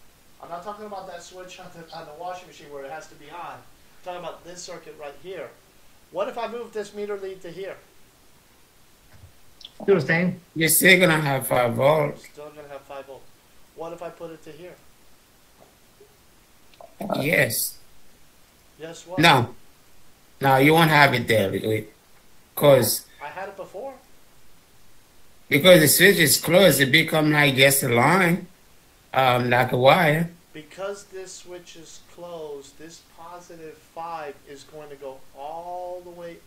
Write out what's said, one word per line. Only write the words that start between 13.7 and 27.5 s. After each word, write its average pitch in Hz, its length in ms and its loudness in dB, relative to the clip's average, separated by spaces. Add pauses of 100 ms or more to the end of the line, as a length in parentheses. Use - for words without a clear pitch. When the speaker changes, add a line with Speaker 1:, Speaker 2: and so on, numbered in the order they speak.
Speaker 1:
What 165 180 -12
if 170 100 -14
I 165 80 -12
put 165 200 -16
it 160 140 -20
to 156 80 -18
here? 160 240 -20 (2500)
Speaker 3:
Yes. 135 640 -2 (1000)
Speaker 1:
Yes, 160 280 -18
what? 175 120 -8
Speaker 3:
No. 143 360 4 (840)
No, 135 180 4
you 151 160 6
won't 165 160 6
have 143 240 6
it 117 120 -4
there. 104 240 2
Be-, 107 360 -4 (680)
because 131 520 4 (160)
Speaker 1:
I 147 60 -14
had 185 200 -14
it - 80 -18
before. 233 380 -14 (1500)
Speaker 3:
because 175 320 8
the 143 80 6
switch 175 300 6
is 151 220 2
closed, 165 400 4
it 131 120 2
become 160 400 2
like 143 240 2